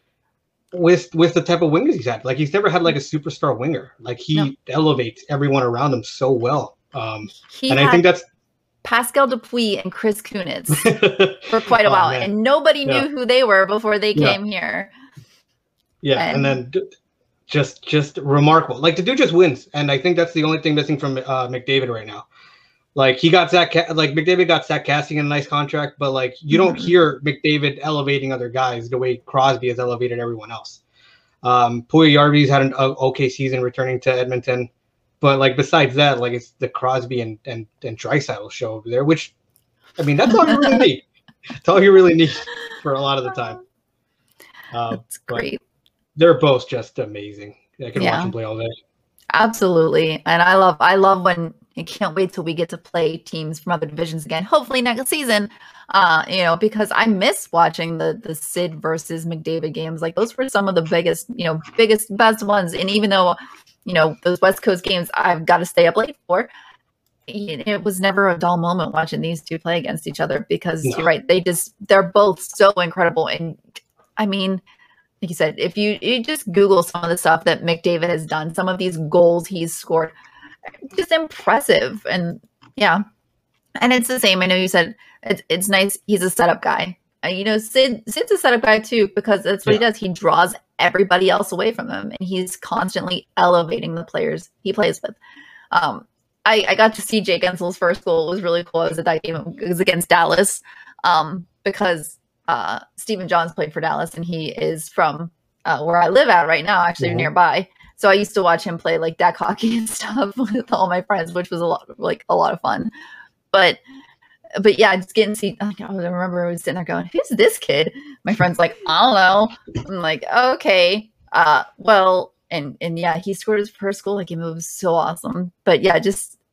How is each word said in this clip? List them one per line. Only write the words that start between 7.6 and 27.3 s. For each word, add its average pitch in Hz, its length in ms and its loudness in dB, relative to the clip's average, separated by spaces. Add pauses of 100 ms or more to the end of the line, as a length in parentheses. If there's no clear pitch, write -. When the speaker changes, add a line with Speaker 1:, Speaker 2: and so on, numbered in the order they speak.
Speaker 1:
and 269 80 2
I 277 40 6
Speaker 2:
had 269 80 4
Speaker 1:
think 175 120 6
that's 175 200 4 (600)
Speaker 2:
Pascal 254 440 0
Dupuis 233 560 -2
and 180 80 -8
Chris 214 300 -4
Kunitz - 480 -8 (760)
Speaker 1:
<laughs> - 60 -14
Speaker 2:
for 226 120 0
quite 226 240 4
a 202 40 6
Speaker 1:
Oh, - 20 0
Speaker 2:
while, 180 200 4
Speaker 1:
man. 127 120 -2
Speaker 2:
and 208 200 -2
nobody 294 380 2
Speaker 1:
Yeah. 269 200 0
Speaker 2:
knew 277 80 -2
who 269 160 -6
they 247 180 4
were 196 220 4
before 208 340 -2
they 214 140 0
Speaker 1:
Yeah. 196 200 2
Speaker 2:
came 202 120 -6
here. 190 460 -6 (1120)
Speaker 1:
Yeah, 135 220 0
and 160 140 -2
Speaker 2:
And 139 80 0
Speaker 1:
then 131 260 -2
d-, 190 180 -4 (560)
just, - 380 -4
just 147 340 -2
remarkable. 143 640 4
Like, 160 160 2
the 185 60 -4
dude 247 160 0
just 247 160 2
wins, 170 400 4
and 147 180 -2
I 139 60 0
think 175 200 0
that's 170 160 0
the 156 100 -2
only 156 160 0
thing 151 160 0
missing 143 220 -2
from, 135 200 -4
uh, 127 320 -4
McDavid 131 400 -2
right 110 180 -8
now. - 200 -16 (680)
Like, 131 220 2
he 165 120 2
got 165 220 4
Zach 175 220 4
Ca-, 165 200 0
like, 156 180 0
McDavid 170 360 2
got 160 180 0
Zach 151 200 -6
Kassian 147 340 -2
a 147 40 0
nice 147 220 -2
contract, 147 540 -6
but, 143 120 -2
like, 131 300 -4
you 156 160 0
don't 180 200 4
Speaker 2:
Mm-hmm. - 100 -10
Speaker 1:
hear 160 340 4
McDavid 143 600 -2